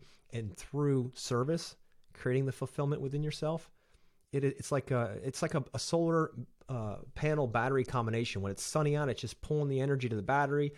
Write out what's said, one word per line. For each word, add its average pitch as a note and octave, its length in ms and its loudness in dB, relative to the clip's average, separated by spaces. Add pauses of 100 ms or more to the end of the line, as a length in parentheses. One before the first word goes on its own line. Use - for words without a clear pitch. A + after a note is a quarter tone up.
(340)
and A2 220 -6
through C#3 580 2
service, C3+ 600 0 (380)
creating C3 320 2
the C3 60 0
fulfillment C#3+ 500 -2
within C#3 220 -2
yourself, D#3 460 -4 (640)
it, C#3 120 2
it's - 280 0
like C#3 200 0
a, A#2 320 0
it's C3 180 -4
like E3 120 -2
a, D#3 100 2 (100)
a - 60 -4
solar, E3 520 2 (360)
uh, A2 300 -4 (180)
panel D3+ 320 2
battery B2 360 2
combination. A2+ 580 0
When G2 100 -2
it's F#2+ 100 -6
sunny D3 340 2
out, D3 140 0
it's A2+ 120 -4
just - 200 -8
pulling D3 280 0
the C3+ 100 0
energy C3 280 2
to A2 80 0
the G#2 60 -2
battery, C#3+ 560 2